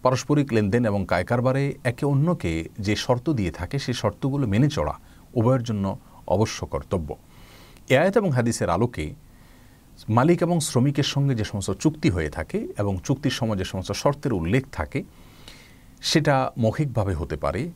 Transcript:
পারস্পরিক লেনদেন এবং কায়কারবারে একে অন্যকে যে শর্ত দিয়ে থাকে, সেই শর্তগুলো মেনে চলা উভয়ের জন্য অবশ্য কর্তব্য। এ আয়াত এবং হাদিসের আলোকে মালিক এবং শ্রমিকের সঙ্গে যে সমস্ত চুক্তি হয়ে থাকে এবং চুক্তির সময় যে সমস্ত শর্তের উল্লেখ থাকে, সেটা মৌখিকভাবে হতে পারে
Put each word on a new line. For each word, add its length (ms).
পারস্পরিক 520
লেনদেন 320
এবং 220
কায়কারবারে 680
একে 220
অন্যকে 640
যে 160
শর্ত 340
দিয়ে 220
থাকে, 280
সেই 140
শর্তগুলো 540
মেনে 220
চলা 300
উভয়ের 300
জন্য 340
অবশ্য 380
কর্তব্য। 500
এ 80
আয়াত 200
এবং 140
হাদিসের 380
আলোকে 440
মালিক 320
এবং 180
শ্রমিকের 440
সঙ্গে 320
যে 80
সমস্ত 280
চুক্তি 380
হয়ে 200
থাকে 380
এবং 260
চুক্তির 280
সময় 260
যে 60
সমস্ত 280
শর্তের 420
উল্লেখ 380
থাকে, 320
সেটা 560
মৌখিকভাবে 560
হতে 220
পারে 400